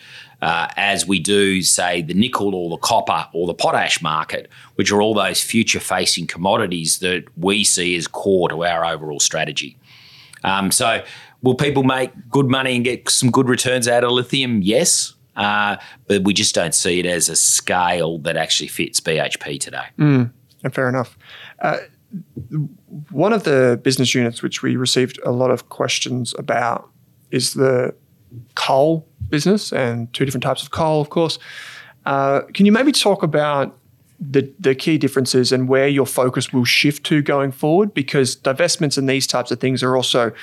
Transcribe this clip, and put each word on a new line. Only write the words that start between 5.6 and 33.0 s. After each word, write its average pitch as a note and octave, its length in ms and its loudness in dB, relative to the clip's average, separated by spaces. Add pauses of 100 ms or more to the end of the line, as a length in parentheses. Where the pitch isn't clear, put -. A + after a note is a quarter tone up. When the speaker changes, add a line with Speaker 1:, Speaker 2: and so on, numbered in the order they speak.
Speaker 1:
commodities F2+ 720 -2
that F2+ 260 -2 (120)
we G2 280 0
see F2 320 0
as D#2+ 100 -6
core F#2 400 0
to D#2+ 160 -4
our E2 220 0
overall D#2 340 -6
strategy. D2+ 580 -4 (640)
Um, F#2+ 280 0
so A2+ 320 0 (380)
will B2+ 140 2
people C#3 280 0
make C3 280 0 (180)
good C#3 180 2
money C3 280 0
and A#2+ 80 0
get A#2+ 260 -4
some - 200 2
good B2 200 2
returns B2 380 0
out A#2+ 160 2
of A#2+ 80 2
lithium? B2 500 0
Yes. A2+ 520 2 (220)
Uh, G#2 420 0 (300)
but G2+ 160 2
we G2+ 100 4
just F#2+ 220 0
don't E2 180 0
see F2+ 260 0
it F2 60 0
as E2+ 240 0
a D#2+ 60 -4
scale F2 840 0
that D#2 180 -4
actually D#2+ 300 -2
fits - 320 -4
B E2 140 -2
H C#2+ 260 -2
P D2 200 -8
today. C2 260 -8 (140)
Speaker 2:
Mm, C3 320 4 (320)
and C3 100 -4
fair C3 160 -2
enough. B2 280 -4 (420)
Uh, - 180 -2 (1300)
one F#3 220 2
of G3 100 0
the B2+ 400 4
business C3 300 2
units A#2+ 280 -2
which B2+ 200 -6
we B2+ 140 0
received B2+ 480 0
a - 80 -2
lot B2+ 200 2
of - 180 -2
questions B2+ 680 -4
about A#2+ 520 -2 (400)
is B2+ 240 -2
the C3 420 2 (600)
coal D3+ 520 2 (220)
business F3+ 420 0
and A#2+ 420 -2
two C#3 120 0
different B2+ 180 -4
types C3 200 -2
of - 80 -14
coal, D#3 300 0
of D3 80 -4
course. E3 300 0 (640)
Uh, C#3 360 2 (120)
can G3 120 4
you G#3 60 8
maybe C4 200 4
talk G3 320 2